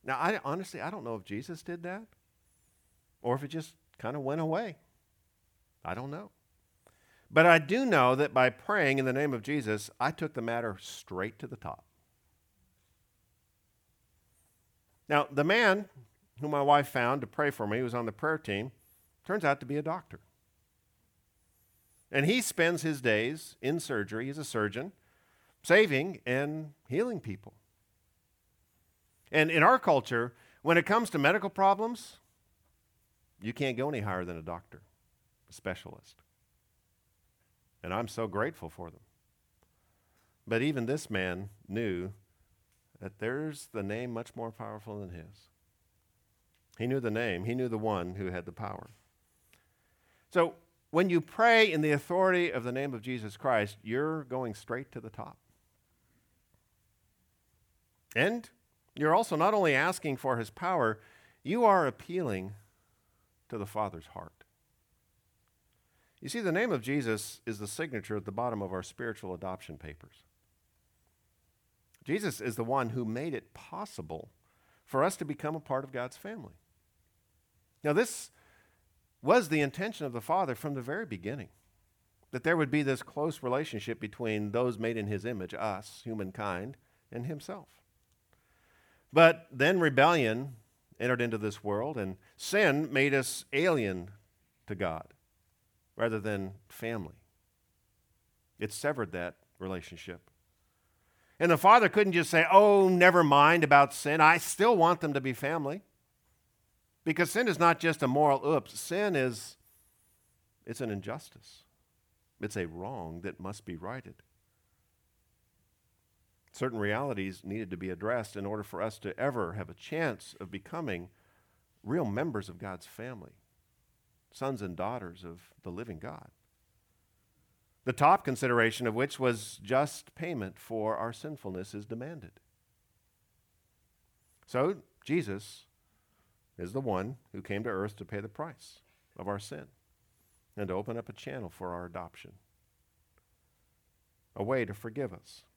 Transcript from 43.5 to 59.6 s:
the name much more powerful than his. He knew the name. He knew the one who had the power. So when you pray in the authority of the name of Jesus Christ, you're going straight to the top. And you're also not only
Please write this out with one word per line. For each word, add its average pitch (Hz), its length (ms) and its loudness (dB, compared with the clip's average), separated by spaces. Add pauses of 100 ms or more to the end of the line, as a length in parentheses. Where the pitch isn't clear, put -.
the 107 100 -6
name 117 300 -6
much 117 220 -10
more 117 160 -8
powerful 107 480 -12
than 95 120 -12
his. 87 400 -18 (1300)
He 113 80 -2
knew 131 140 0
the 117 100 -2
name. 104 340 -2
He 117 100 -2
knew 127 140 -2
the 113 80 -2
one 95 380 -2
who 95 160 -6
had 90 160 -8
the 85 60 -12
power. - 380 -10 (1400)
So 165 240 4 (360)
when 180 200 4
you 170 100 4
pray 220 500 6
in 151 120 0
the 151 100 4
authority 175 580 2
of 117 140 -4
the 123 80 -4
name 135 220 -4
of 110 80 -10
Jesus 110 340 -8
Christ, 107 460 2
you're 147 420 -4
going 127 300 -6
straight 123 380 -8
to 117 80 -10
the 110 100 -14
top. - 260 -14 (2750)
And 220 320 0 (460)
you're 151 200 2
also 208 220 2
not 190 180 4
only 170 200 4